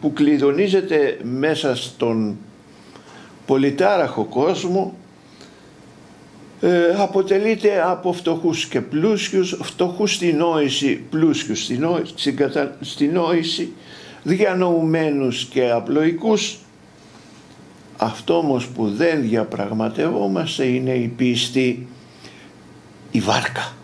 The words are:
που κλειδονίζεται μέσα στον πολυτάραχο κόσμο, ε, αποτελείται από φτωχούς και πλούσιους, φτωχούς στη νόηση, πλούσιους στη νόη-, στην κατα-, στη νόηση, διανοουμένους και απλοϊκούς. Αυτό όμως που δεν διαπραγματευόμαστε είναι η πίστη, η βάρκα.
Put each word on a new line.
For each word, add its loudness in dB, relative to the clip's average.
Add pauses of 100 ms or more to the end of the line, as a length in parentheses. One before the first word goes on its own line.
που 0
κλειδονίζεται 2
μέσα -2
στον -2 (1080)
πολυτάραχο 2
κόσμο, 0 (1700)
ε, 4
αποτελείται 2
από -2
φτωχούς -2
και -2
πλούσιους, 0
φτωχούς -2
στη 0
νόηση, 0
πλούσιους 0
στη -4
νόη-, 0 (100)
στην -2
κατα-, 0
στη -2
νόηση, 0 (520)
διανοουμένους 2
και 2
απλοϊκούς. 0 (1400)
Αυτό -2
όμως 0
που -4
δεν 0
διαπραγματευόμαστε -2
είναι 0
η -2
πίστη, -2 (1200)
η 0
βάρκα. -2 (100)